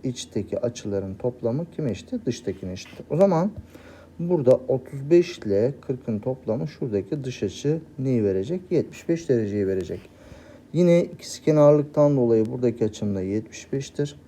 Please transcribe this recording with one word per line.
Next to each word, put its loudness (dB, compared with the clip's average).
içteki -6
açıların -4
toplamı -4
kime -4
eşitti? -8
Dıştakine -6
eşitti. -14
O -2
zaman 4
burada 4
otuz -4
beş 4
ile 0
kırkın -6
toplamı -4
şuradaki -4
dış -10
açı -2
neyi 0
verecek? 0
Yetmiş -2
beş -2
dereceyi 0
verecek. -4
Yine 4
ikizkenarlıktan 4
dolayı 4
buradaki -2
açım -2
da -4
yetmiş -6
beştir. -6